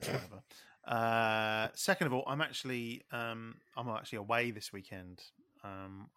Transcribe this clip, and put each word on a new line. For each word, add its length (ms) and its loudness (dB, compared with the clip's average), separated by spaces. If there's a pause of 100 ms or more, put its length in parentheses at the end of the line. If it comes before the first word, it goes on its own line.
whatever. 460 -4
<laughs> 40 -20 (360)
Uh, 840 4
second 340 4
of 60 4
all, 140 2
I'm 120 0
actually, 720 -2
um, 440 -6 (200)
I'm 140 -2
actually 300 -4
away 320 2
this 200 -8
weekend, 500 -10 (400)
um, 560 -10